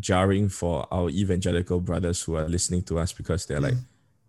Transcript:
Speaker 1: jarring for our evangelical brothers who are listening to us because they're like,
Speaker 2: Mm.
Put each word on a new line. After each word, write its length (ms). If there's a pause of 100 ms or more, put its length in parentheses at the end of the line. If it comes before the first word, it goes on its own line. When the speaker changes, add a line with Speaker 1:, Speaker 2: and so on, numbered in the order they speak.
Speaker 1:
jarring 480
for 420
our 200
evangelical 680
brothers 420
who 140
are 120
listening 360
to 140
us 140
because 320
they're 160
like, 140
Speaker 2:
Mm. 100 (440)